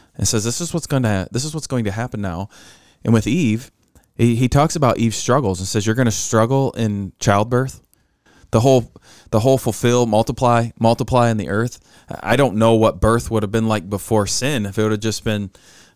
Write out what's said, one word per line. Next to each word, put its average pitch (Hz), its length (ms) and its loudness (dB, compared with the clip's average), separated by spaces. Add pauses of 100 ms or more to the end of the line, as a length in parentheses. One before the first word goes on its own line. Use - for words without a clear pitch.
(180)
and 107 100 -2
says, 107 160 0
"This 120 160 -4
is 170 140 -8
what's 165 140 -4
gonna, 110 440 0
this 123 140 -4
is 156 80 -10
what's 156 140 -8
going 120 180 -2
to 98 60 -4
happen 113 280 -8
now." 95 300 -6 (560)
And 117 80 4
with 110 140 4
Eve, 120 440 0 (460)
he, 117 180 2
he 123 140 2
talks 147 260 2
about 131 220 2
Eve's 113 180 0
struggles 117 440 0
and 95 80 -6
says, 107 180 -2
"You're 113 100 0
gonna 120 160 0
struggle 120 600 0
in 101 480 -4
childbirth." 120 640 0 (680)
The 113 100 4
whole, 131 300 4 (400)
the 107 100 2
whole 135 160 4
fulfill, 120 500 0
multiply, 117 640 2 (100)
multiply 117 500 2
in 113 80 0
the 87 120 -6
earth. 110 300 -4 (300)
I 107 260 -2
don't 127 200 2
know 113 200 4
what 110 240 2
birth 117 320 0
would 107 120 -2
have 98 80 -4
been 113 160 0
like 104 220 -2
before 101 380 0
sin. 127 380 -2
If 98 120 -8
it 110 60 2
would 107 80 0
have 107 100 -2
just 110 220 -6
been 104 280 -4 (440)